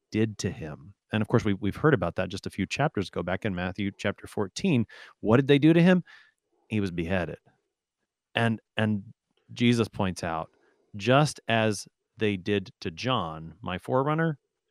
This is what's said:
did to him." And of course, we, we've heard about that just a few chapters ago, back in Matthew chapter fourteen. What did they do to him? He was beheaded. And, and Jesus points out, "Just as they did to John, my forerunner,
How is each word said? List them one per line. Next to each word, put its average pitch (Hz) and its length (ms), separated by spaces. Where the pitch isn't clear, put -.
did 110 280
to 98 120
him." 78 420
And 110 100
of - 60
course, - 160
we, 101 100
we've 98 220
heard 156 180
about 90 220
that 92 140
just 98 180
a - 20
few 95 160
chapters 120 400
ago, 92 160
back 90 220
in 98 100
Matthew 92 420
chapter 101 300
fourteen. 113 580
What 110 160
did 139 100
they 139 140
do 156 120
to 170 80
him? 180 220
He 107 140
was 98 100
beheaded. 85 480
And, 113 240
and 107 280
Jesus 117 340
points 95 380
out, 80 260
"Just 131 500
as 110 400
they 104 200
did 98 440
to 98 100
John, 82 720
my 92 160
forerunner, 147 600